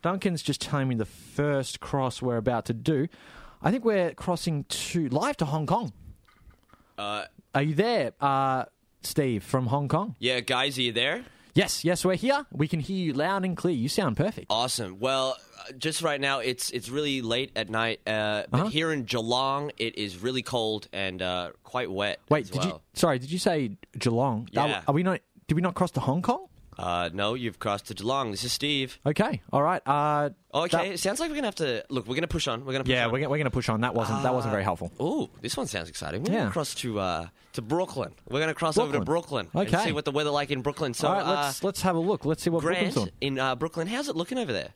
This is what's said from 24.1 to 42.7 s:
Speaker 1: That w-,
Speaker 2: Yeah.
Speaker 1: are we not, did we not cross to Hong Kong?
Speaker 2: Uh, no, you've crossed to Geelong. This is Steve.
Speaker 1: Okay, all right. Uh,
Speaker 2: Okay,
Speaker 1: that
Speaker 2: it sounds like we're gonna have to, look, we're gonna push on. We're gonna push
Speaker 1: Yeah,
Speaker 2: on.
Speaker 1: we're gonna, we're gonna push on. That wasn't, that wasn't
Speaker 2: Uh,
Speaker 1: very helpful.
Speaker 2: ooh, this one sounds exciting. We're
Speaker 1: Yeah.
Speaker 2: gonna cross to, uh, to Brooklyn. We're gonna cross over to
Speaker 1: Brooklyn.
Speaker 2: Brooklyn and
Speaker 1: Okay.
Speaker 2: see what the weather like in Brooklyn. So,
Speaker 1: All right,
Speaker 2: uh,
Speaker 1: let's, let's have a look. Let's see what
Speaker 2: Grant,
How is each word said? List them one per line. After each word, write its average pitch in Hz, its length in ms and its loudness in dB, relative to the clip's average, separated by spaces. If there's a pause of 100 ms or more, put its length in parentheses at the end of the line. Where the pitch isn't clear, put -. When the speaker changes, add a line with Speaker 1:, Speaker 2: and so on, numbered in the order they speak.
Speaker 1:
That 131 80 2
w-, 143 140 2
Speaker 2:
Yeah. 92 120 -4
Speaker 1:
are 143 80 2
we 175 80 2
not, 185 160 0 (280)
did 156 60 2
we 170 80 4
not 180 140 0
cross 180 160 0
to - 80 0
Hong 156 240 0
Kong? 349 240 0 (280)
Speaker 2:
Uh, 87 380 -2
no, 101 220 0
you've 117 240 -6
crossed 101 260 -2
to - 80 -10
Geelong. 117 380 -2
This 98 120 -6
is 123 80 -4
Steve. 139 540 -2
Speaker 1:
Okay, 156 360 0 (100)
all 139 100 4
right. 170 260 2
Uh, 147 440 2 (240)
Speaker 2:
Okay, 165 220 0
Speaker 1:
that 170 100 2
Speaker 2:
it 190 120 -6
sounds 202 200 -2
like 330 100 -2
we're 302 60 -6
gonna 285 120 -2
have 196 80 -4
to, 131 340 -2
look, 123 180 -4
we're 127 80 -2
gonna 165 120 0
push 156 200 -2
on. 127 180 -4
We're 135 80 -4
gonna 135 100 0
push 123 100 2
Speaker 1:
Yeah, 123 120 4
Speaker 2:
on. 113 60 2
Speaker 1:
we're 127 80 0
gonna, 143 100 -2
we're 143 80 2
gonna 139 140 0
push 127 180 0
on. 110 120 2
That 123 120 0
wasn't, 113 300 0
that 127 100 4
wasn't 127 180 0
Speaker 2:
Uh, 110 40 0
Speaker 1:
very 98 80 2
helpful. 90 360 0
Speaker 2:
ooh, 226 300 0 (120)
this - 140 -4
one 254 120 -2
sounds 82 200 -6
exciting. 80 360 -6
We're 190 100 0
Speaker 1:
Yeah. 226 60 2
Speaker 2:
gonna 240 120 0
cross 151 240 -2
to, 110 240 -4
uh, 87 280 -2 (260)
to 131 80 -4
Brooklyn. 143 540 -2 (120)
We're 131 120 -2
gonna 160 160 0
cross 165 240 2
over 220 120 2
to 143 140 2
Speaker 1:
Brooklyn. 139 460 0
Speaker 2:
Brooklyn 196 160 0
and 170 80 2
Speaker 1:
Okay. 202 140 2
Speaker 2:
see - 20 0
what 147 140 -2
the 147 60 0
weather 147 200 0
like 143 180 0
in 135 140 -2
Brooklyn. 135 320 -2
So, 147 140 2
Speaker 1:
All 180 40 4
right, 196 120 2
Speaker 2:
uh, 135 40 0 (160)
Speaker 1:
let's, 139 180 -4
let's 196 200 -2
have 185 120 4
a 165 40 2
look. 175 260 0
Let's 151 160 0
see - 80 2
what 165 140 2
Speaker 2:
Grant, 175 220 2